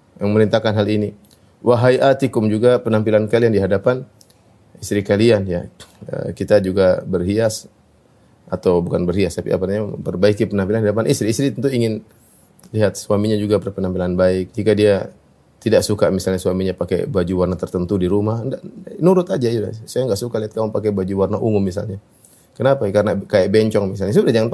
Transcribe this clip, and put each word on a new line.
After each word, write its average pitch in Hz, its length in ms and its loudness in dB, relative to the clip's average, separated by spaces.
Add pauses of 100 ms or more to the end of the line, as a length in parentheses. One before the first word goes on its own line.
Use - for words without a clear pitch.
(220)
yang 101 80 0
memerintahkan 107 480 2
hal 104 80 2
ini. 104 240 -2 (480)
Wa 120 220 2
hayatikum 127 680 2
juga 113 320 2
penampilan 107 480 2
kalian 117 240 2
di 101 80 2
hadapan 101 480 0 (720)
istri 104 220 -4
kalian, 104 480 2
ya. 87 160 -4 (420)
Eh, - 300 -8
kita 104 260 4
juga 92 400 2
berhias 101 640 -2 (800)
atau 90 320 0
bukan 87 240 -2
berhias, 87 320 -2
tapi - 160 -8
apa 90 160 -2
namanya, 104 320 -6
memperbaiki 101 480 0
penampilan 101 400 -2
di - 0 -
hadapan 104 240 0
istri. 113 240 -2
Istri 139 240 -2
tentu 123 80 -4
ingin 117 400 -2 (640)
lihat 104 240 0
suaminya 104 400 -2
juga 104 240 0
berpenampilan 92 560 -4
baik. 92 400 0
Jika 104 240 2
dia 101 320 2 (480)
tidak 107 240 2
suka 98 320 0
misalnya 92 240 -2
suaminya 92 400 -2
pakai 87 320 -4
baju 90 320 0
warna 90 160 -2
tertentu 90 400 -4
di 90 80 0
rumah, 104 400 0
ndak-, - 160 -8 (400)
nurut 180 320 2
aja, 120 160 0
ya. 107 160 -2 (160)
"Saya 127 240 -4
nggak 101 160 -2
suka 117 160 -6
lihat 107 160 -8
kamu 110 160 -2
pakai 104 240 -2
baju 98 200 -2 (120)
warna 101 160 -2
ungu," 107 160 2
misalnya. 101 400 -4 (560)
"Kenapa? 127 320 2
Karena 101 320 2
kayak 104 320 2
bencong," 107 400 2
misalnya. 101 240 -4
Sudah, 185 160 4
jangan 113 240 2